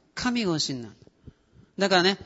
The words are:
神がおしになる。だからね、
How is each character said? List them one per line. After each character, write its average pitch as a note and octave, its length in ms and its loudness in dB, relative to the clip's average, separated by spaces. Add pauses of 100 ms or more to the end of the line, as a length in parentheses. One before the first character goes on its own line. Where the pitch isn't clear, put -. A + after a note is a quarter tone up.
(160)
神 A#3+ 300 -2
が F3+ 80 0
お D#3 60 -2
し C#3+ 140 -4
に B2 100 -8
な A2+ 60 -16
る。 G2+ 60 -20 (840)
だ F#3+ 100 2
か F#3 80 4
ら F3 60 6
ね、 F#3+ 240 2